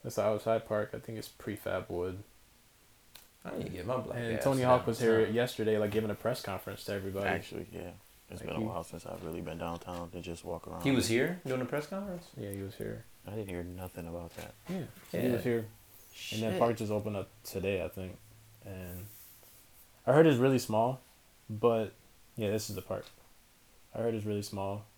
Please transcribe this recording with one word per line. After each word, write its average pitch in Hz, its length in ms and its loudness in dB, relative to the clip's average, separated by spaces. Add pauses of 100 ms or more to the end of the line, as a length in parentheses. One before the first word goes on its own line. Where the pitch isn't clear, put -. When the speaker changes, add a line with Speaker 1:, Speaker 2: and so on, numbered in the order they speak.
Speaker 1:
It's 120 140 -4
an 101 80 4
outside 110 420 2
park. 107 260 0
I 110 40 -8
think 113 200 -8
it's - 100 -10
Prefab - 600 -6
Wood. 92 320 -2 (1200)
Speaker 2:
I - 120 -8
need 147 80 -4
to - 60 -6
get 90 160 -8
my 127 120 -2
black - 200 -4
Speaker 1:
And 117 200 -2
Speaker 2:
ass - 60 0
Speaker 1:
Tony 135 180 4
Hawk 123 200 8
Speaker 2:
down - 40 -2
Speaker 1:
was 113 140 0
here 113 260 8
Speaker 2:
south. 107 80 0
Speaker 1:
yesterday, 113 440 2
like, 104 120 2
giving 107 200 2
a 101 40 -2
press - 260 -2
conference - 440 -6
to 104 100 -6
everybody. 98 320 -2
Speaker 3:
Actually, 87 460 -2
yeah. 87 180 -10 (400)
It's 90 100 -10
Speaker 1:
Like, - 80 -8
Speaker 3:
been - 80 -4
a - 40 -2
Speaker 1:
he 110 40 0
Speaker 3:
while 87 200 -4
since 82 200 -12
I've 87 200 -8
really 85 180 -6
been 82 160 -6
downtown 85 520 -6
to 87 120 -10
just 85 220 -10
walk 85 220 -8
around. 82 160 -8
Speaker 2:
He 139 100 2
was 120 160 2
here 143 380 0
doing 127 140 -2
a 123 60 -2
press 147 200 -4
conference? 190 400 -8 (120)
Speaker 1:
Yeah, 104 140 -8
he 98 100 -8
was 98 140 -10
here. 110 280 -8 (220)
Speaker 3:
I 98 60 -10
didn't 107 180 -6
hear 87 120 -6
nothing 90 440 -10
about 85 300 -8
that. 82 180 -12 (160)
Speaker 1:
Yeah. 185 80 -4 (340)
Speaker 2:
Yeah. 90 80 -2
Speaker 1:
He 123 80 2
was 120 160 0
here. 120 140 2
And 110 80 -2 (480)
Speaker 2:
Shit. - 260 -6
Speaker 1:
then 113 180 0
park 117 200 4
just 107 140 -2
opened 107 240 -2
up 98 120 -4 (140)
today, 92 420 -2
I - 40 -4
think. 92 280 -8 (480)
And 92 420 -10 (1000)
I 123 60 6
heard 160 140 12
it's 139 120 8
really 131 200 8
small, 113 440 2 (480)
but 110 420 4 (440)
yeah, 104 140 0
this 107 200 0
is 95 60 -6
the 90 60 -6
park. - 220 -6 (880)
I 113 40 -6
heard 113 160 0
it's 104 100 -4
really 104 180 0
small 98 440 -4 (100)